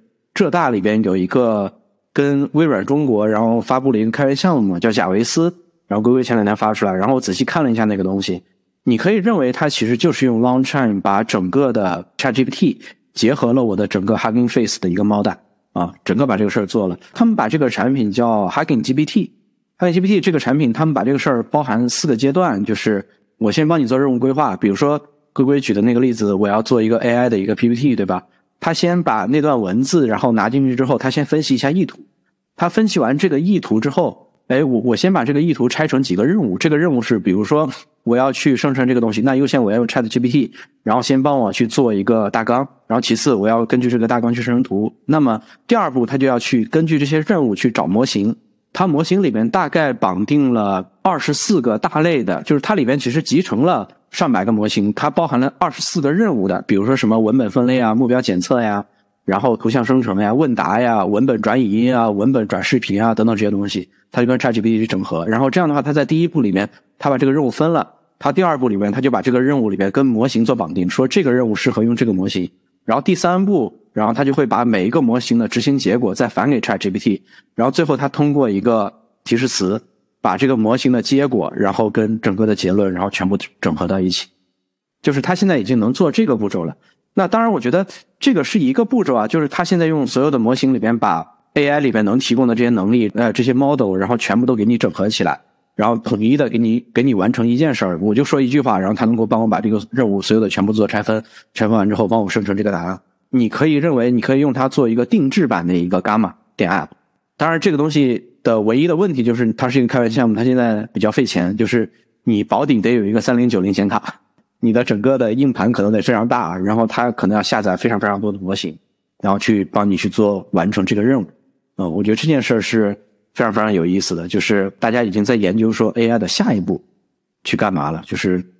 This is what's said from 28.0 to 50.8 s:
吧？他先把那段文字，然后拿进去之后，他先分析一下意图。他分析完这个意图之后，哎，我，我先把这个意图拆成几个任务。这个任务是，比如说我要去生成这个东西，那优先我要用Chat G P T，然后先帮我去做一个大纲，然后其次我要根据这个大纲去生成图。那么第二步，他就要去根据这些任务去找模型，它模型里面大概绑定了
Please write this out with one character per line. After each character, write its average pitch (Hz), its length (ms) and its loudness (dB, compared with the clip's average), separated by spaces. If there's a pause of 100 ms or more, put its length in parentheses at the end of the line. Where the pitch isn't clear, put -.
吧？ 92 160 -4 (360)
他 165 140 -2
先 170 300 0
把 107 240 0
那 143 160 0
段 143 180 2
文 101 220 0
字， 139 240 2
然 107 120 0
后 123 140 0
拿 110 160 2
进 135 180 0
去 127 80 0
之 123 80 0
后， 131 140 0
他 131 140 -2
先 143 160 -2
分 151 160 0
析 135 120 0
一 123 40 2
下 139 120 0
意 175 140 0
图。 - 140 -10 (580)
他 170 140 0
分 220 180 2
析 190 100 -2
完 131 200 0
这 185 100 0
个 147 100 0
意 180 220 0
图 - 180 -2
之 131 120 -2
后， 135 420 -4 (140)
哎， 135 180 2
我， 127 160 0
我 120 160 0
先 180 160 2
把 135 140 0
这 143 80 0
个 143 80 2
意 170 100 2
图 123 160 0
拆 151 180 -2
成 135 160 0
几 90 140 -2
个 101 80 2
任 180 180 2
务。 98 140 -2
这 160 140 0
个 147 80 2
任 170 120 0
务 123 120 0
是， 110 160 0
比 95 120 -2
如 98 140 0
说 151 240 2 (340)
我 117 140 0
要 131 160 2
去 135 240 0
生 139 160 0
成 127 160 0
这 131 60 2
个 123 60 2
东 113 120 0
西， 107 80 -2
那 131 160 2
优 139 100 2
先 131 160 2
我 104 80 2
要 104 60 0
用 120 100 0
Chat 117 220 -2
G 127 100 -2
P 120 120 0
T， 131 220 0 (300)
然 110 140 0
后 127 60 0
先 135 200 2
帮 143 160 2
我 110 140 0
去 117 140 0
做 120 260 0
一 101 100 0
个 107 280 0
大 113 120 0
纲， 120 240 0 (200)
然 113 100 0
后 127 60 0
其 113 120 0
次 123 200 0
我 101 120 0
要 113 200 2
根 127 120 0
据 123 120 0
这 120 80 0
个 113 100 0
大 120 100 0
纲 117 140 0
去 123 80 -4
生 120 140 -2
成 123 80 2
图。 202 280 -2 (140)
那 156 160 0
么 117 180 2 (280)
第 233 100 2
二 185 140 0
步， 123 160 0
他 127 100 -4
就 135 100 0
要 127 120 2
去 113 260 0
根 160 220 0
据 156 120 0
这 139 60 0
些 151 220 0
任 160 200 2
务 104 80 0
去 120 160 0
找 104 160 -2
模 107 200 2
型， 110 280 -2 (420)
它 190 100 0
模 156 160 0
型 185 200 0
里 160 80 0
面 110 180 0
大 160 220 -2
概 156 200 0
绑 98 360 -2
定 143 260 2
了 101 340 0 (140)